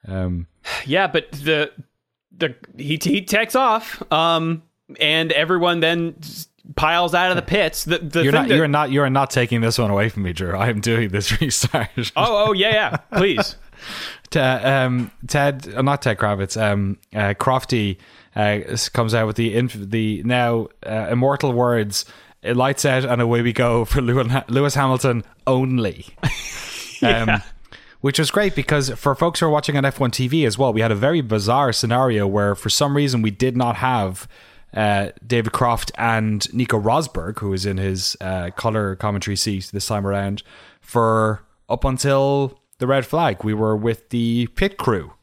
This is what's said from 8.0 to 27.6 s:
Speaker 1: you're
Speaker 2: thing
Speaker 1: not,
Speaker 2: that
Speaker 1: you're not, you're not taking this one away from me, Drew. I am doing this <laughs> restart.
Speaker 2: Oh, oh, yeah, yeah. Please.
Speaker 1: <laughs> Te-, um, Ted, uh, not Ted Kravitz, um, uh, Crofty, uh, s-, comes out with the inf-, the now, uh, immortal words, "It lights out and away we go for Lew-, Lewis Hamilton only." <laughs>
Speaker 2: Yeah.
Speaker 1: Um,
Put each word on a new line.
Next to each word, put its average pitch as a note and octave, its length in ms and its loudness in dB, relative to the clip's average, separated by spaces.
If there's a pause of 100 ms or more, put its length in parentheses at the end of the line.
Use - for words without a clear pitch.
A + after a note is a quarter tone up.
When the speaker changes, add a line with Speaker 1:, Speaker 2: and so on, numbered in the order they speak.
Speaker 1:
you're C3+ 80 4
Speaker 2:
thing - 100 4
Speaker 1:
not, C4+ 80 0
Speaker 2:
that F#3+ 60 6
Speaker 1:
you're D#3 120 4
not, D3 240 2
you're C#3 200 2
not C3+ 180 2
taking A#2+ 320 0
this A2+ 160 2
one A2 140 2
away G#2 180 2
from G2+ 140 -6
me, F2+ 100 -4
Drew. F2 220 -4
I G#2 140 0
am G#2+ 120 -2
doing A2+ 280 0
this G2 220 -2
<laughs> - 100 0
restart. B2+ 480 0 (260)
Speaker 2:
Oh, G#3+ 320 2
oh, G#3+ 60 2
yeah, G3 200 2
yeah. G#3 240 0 (200)
Please. F#3 440 0
Speaker 1:
<laughs> - 720 -16
Te-, D#3 80 2
um, B2+ 720 2 (160)
Ted, C#3 480 -2
uh, C3 80 0
not C#3 180 0
Ted G#2+ 160 0
Kravitz, G2+ 420 -2
um, G2+ 380 0 (160)
uh, G2+ 220 0
Crofty, A2+ 600 0 (380)
uh, G#2+ 40 -4
s-, G#2 500 -2
comes A2+ 240 0
out A2+ 140 2
with G#2+ 80 -4
the A2+ 200 0
inf-, B2 180 0
the G#2 500 -2
now, A#2+ 440 0 (160)
uh, A2 280 -4
immortal C3+ 420 2
words, A#2+ 520 0 (360)
"It A#2+ 160 -2
lights C3+ 280 0
out C3 200 2
and B2 160 0
away A#2 220 2
we A#2+ 100 0
go A#2+ 320 2
for C3 160 0
Lew-, B2 220 2 (260)
Lewis C3+ 240 2
Hamilton C3 500 0 (220)
only." B2+ 640 0 (140)
<laughs> - 40 -4 (760)
Speaker 2:
Yeah. A#2 220 2
Speaker 1:
Um, C#3 180 0 (600)